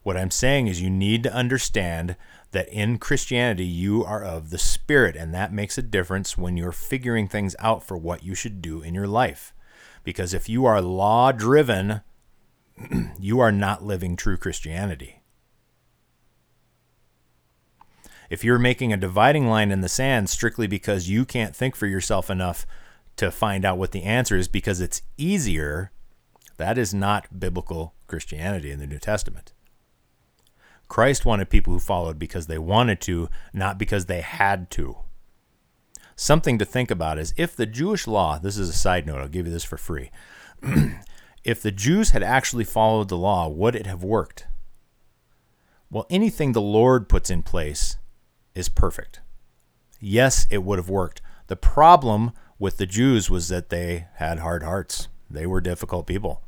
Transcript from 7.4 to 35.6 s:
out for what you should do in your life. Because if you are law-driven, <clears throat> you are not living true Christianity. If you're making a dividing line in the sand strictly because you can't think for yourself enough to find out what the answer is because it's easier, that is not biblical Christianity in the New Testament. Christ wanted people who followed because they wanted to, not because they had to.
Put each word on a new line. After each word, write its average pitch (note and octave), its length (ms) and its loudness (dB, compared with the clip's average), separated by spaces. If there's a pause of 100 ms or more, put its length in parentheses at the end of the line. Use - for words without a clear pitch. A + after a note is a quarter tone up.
out A2 240 0
for F#2 140 -10
what E2 260 -6
you F#2 100 -8
should G2 280 -8
do D#2+ 200 -10
in E2 120 -8
your G2+ 140 -4
life. A2 460 -2 (500)
Because F2+ 300 -6
if - 140 -4
you B2 180 0
are G#2+ 160 6
law-driven, G#2+ 1200 2 (760)
<clears throat> - 420 -6
you G#2 200 0
are A2+ 120 6
not G2+ 320 0
living F#2 320 -4
true F#2+ 220 0
Christianity. F2 840 -6 (3000)
If E2 140 -8
you're A#2+ 160 4
making B2 320 0
a G2+ 60 0
dividing A2 500 2
line G#2+ 240 2
in F#2+ 100 0
the F2+ 80 -4
sand B2+ 400 0
strictly A2+ 380 -2
because F#2 420 -4
you A2+ 160 2
can't A2+ 300 -6
think C3 200 -4
for G#2 120 -4
yourself F#2+ 420 -2
enough F#2 360 -2 (520)
to F#2+ 140 0
find G2 340 -2
out F#2 120 2
what F#2 140 -2
the F2+ 120 -8
answer A2 340 2
is F2+ 100 2
because F#2+ 320 -2
it's F2 220 -4 (160)
easier, F#2+ 760 -2 (680)
that G2+ 200 -2
is G2+ 160 -2
not G2 460 -2
biblical E2+ 540 -6 (140)
Christianity E2 640 -8
in C#2+ 80 -10
the C#2+ 80 -10
New C#2+ 120 -10
Testament. - 540 -6 (1300)
Christ C3 380 2
wanted G#2 240 2
people F#2 240 8
who F2 60 4
followed E2+ 380 -2
because E2 300 -8
they D#2+ 100 -6
wanted G2+ 440 2
to, E2 280 -4 (240)
not F#2+ 240 -2
because G2+ 280 -2
they F2 160 -6
had F#2+ 500 0
to. - 260 -4 (1200)